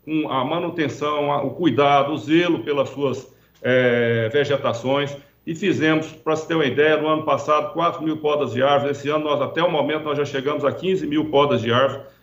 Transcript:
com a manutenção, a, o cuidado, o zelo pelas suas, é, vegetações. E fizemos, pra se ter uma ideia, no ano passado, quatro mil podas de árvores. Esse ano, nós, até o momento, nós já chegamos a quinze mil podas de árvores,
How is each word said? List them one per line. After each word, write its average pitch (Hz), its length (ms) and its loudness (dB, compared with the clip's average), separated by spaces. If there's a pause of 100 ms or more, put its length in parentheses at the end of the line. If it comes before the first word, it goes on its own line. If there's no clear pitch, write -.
com 156 240 -4
a 131 160 -2
manutenção, 151 880 -2
a, 139 100 -2
o 135 80 -4
cuidado, 143 600 2
o 147 60 -4
zelo 160 420 2
pelas 143 280 -2
suas, 135 440 -6 (300)
é, 120 720 2
vegetações. 135 840 0 (300)
E 165 80 -4
fizemos, 156 520 0
pra - 280 -4
se 156 140 -4
ter 165 60 -2
uma 160 120 2
ideia, 151 300 2
no 151 100 -2
ano 156 160 0
passado, 147 500 0
quatro 165 300 -2
mil 156 140 -2
podas 147 360 0
de 123 100 -2
árvores. 143 360 2
Esse 135 120 -8
ano, 151 140 0
nós, 143 160 0
até 135 220 -2
o 175 80 2
momento, 151 340 -2
nós 147 140 -2
já 147 60 0
chegamos 135 400 -2
a 131 80 2
quinze 170 340 -2
mil 151 200 0
podas 135 340 2
de 113 120 0
árvores, 131 340 2 (160)